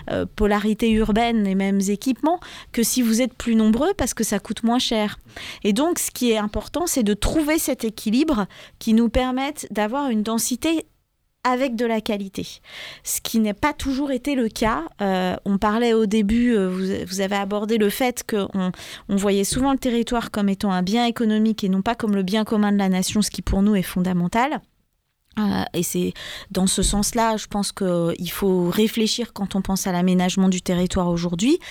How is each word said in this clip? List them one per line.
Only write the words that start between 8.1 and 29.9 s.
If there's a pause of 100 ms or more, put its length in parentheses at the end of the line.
qui
nous
permette
d'avoir
une
densité (640)
avec
de
la
qualité. (560)
Ce
qui
n'a
pas
toujours
été
le
cas. (180)
Euh, (100)
on
parlait
au
début,
euh,
vous,
vous
avez
abordé
le
fait
qu'on, (380)
on
voyait
souvent
le
territoire
comme
étant
un
bien
économique
et
non
pas
comme
le
bien
commun
de
la
nation,
ce
qui
pour
nous
est
fondamental. (800)
Euh, (140)
et
c'est (360)
dans
ce
sens-là,
je
pense
qu'il
faut
réfléchir
quand
on
pense
à